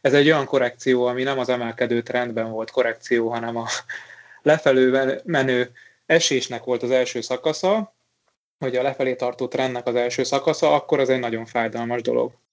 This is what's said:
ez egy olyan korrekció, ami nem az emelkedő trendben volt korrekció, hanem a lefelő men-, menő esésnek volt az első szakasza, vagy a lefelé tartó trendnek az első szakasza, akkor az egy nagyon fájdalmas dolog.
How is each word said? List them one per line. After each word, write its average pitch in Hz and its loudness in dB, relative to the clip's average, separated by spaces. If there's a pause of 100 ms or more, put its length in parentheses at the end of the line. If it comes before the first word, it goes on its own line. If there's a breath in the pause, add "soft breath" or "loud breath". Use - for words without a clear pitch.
ez 131 2
egy 143 6
olyan 151 4
korrekció, 123 2
ami 123 -2
nem 135 -2
az 123 -2
emelkedő 120 0
trendben 117 -4
volt 113 -8
korrekció, 117 0
hanem 117 -6
a 113 -6 (760 loud breath)
lefelő 135 4
men-, 135 0
menő 131 0 (360 soft breath)
esésnek 135 0
volt 123 -2
az 123 -2
első 127 0
szakasza, 185 -2 (640)
vagy 127 -4
a 123 0
lefelé 131 0
tartó 123 -4
trendnek 131 -4
az 123 -2
első 123 0
szakasza, 151 0
akkor 143 0
az 131 0
egy 127 2
nagyon 113 -6
fájdalmas 117 -4
dolog. 120 -2 (200)